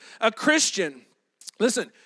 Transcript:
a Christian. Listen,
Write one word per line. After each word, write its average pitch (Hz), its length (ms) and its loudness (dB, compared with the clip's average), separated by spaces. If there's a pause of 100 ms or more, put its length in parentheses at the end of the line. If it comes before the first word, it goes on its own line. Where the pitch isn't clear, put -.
(200)
a 220 100 2
Christian. 196 760 0 (520)
Listen, 226 320 0 (160)